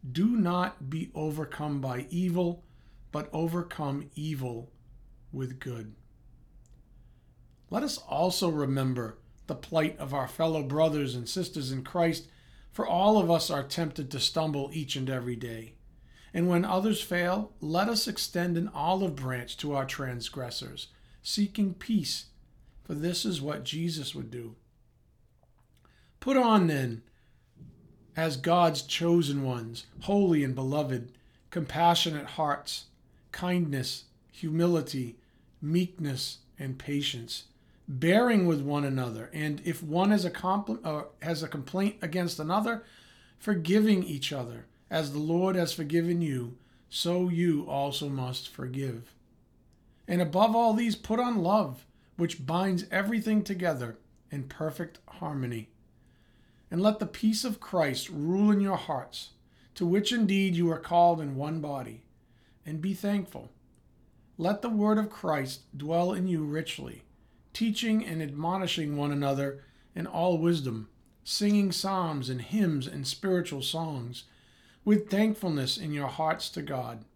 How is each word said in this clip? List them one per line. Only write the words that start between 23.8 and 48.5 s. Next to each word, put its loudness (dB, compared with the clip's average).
would -10
do. -12
Put 2
on, 6
then, 0
as -2
God's 4
chosen 2
ones, -6
holy 4
and 0
beloved, -2
compassionate 2
hearts, -2
kindness, -2
humility, 0
meekness, -2
and -6
patience, -4
bearing 4
with 4
one 0
another, -2
and -2
if -4
one 2
has 4
a 0
compl-, -2
uh, -4
has -4
a -8
complaint -2
against -2
another, 0
forgiving 4
each -4
other. -8
As 0
the -4
Lord 2
has 2
forgiven 0
you, -2
so 0
you 2
also -2
must -4
forgive. -8